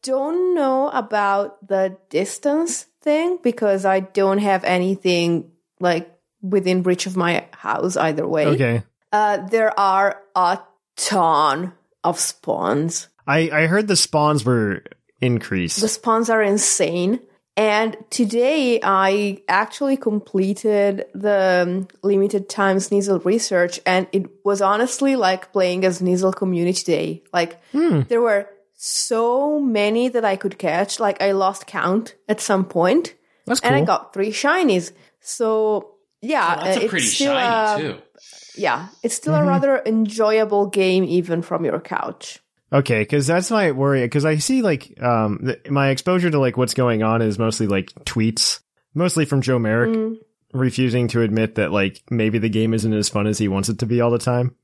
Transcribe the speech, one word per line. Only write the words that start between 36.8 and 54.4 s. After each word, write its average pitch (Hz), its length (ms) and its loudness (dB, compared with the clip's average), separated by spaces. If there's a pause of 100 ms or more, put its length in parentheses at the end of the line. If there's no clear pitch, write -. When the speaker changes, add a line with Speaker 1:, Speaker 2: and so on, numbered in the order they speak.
Speaker 1:
it's 226 40 0
Speaker 3:
pretty 170 160 -2
Speaker 1:
still 277 300 0
Speaker 3:
shiny, 220 500 0
Speaker 1:
a 110 80 -6
Speaker 3:
too. 87 60 -14 (580)
Speaker 1:
Yeah, 160 300 -4 (160)
it's 233 120 -4
still 311 200 -2
a 151 40 4
Speaker 2:
Mm-hmm. 208 80 2
Speaker 1:
rather 277 380 2
enjoyable 214 840 0
game 190 360 2
even 170 400 -2
from 165 220 -4
your - 140 -2
couch. - 600 -10 (320)
Speaker 2:
Okay, 120 340 2
'cause 143 220 0
that's 175 240 0
my 202 200 2
worry, 135 380 0
'cause 143 160 0
I 156 120 2
see, 254 260 0
like, 165 380 -2
um, 110 440 2
th-, - 240 -6
my 139 200 2
exposure 175 420 0
to, 147 80 2
like, 127 180 0
what's 123 160 0
going 117 300 2
on 113 180 2
is 107 160 0
mostly, 113 300 0
like, 98 240 -2 (120)
tweets, - 560 -2 (360)
mostly 170 300 0
from 139 160 0
Joe 127 180 2
Merrick, 117 360 2
Speaker 1:
Mm. 220 200 -2 (380)
Speaker 2:
refusing 123 560 0
to 117 120 0
admit 110 340 0
that, 92 160 0
like, 98 380 -2
maybe 110 300 0
the 110 100 0
game 110 240 0
isn't 110 200 0
as 104 160 0
fun 104 180 -2
as 104 100 -2
he 107 100 0
wants 98 220 0
it 107 100 -4
to 120 60 -2
be 120 160 0
all 120 100 2
the 120 60 0
time. 123 460 -2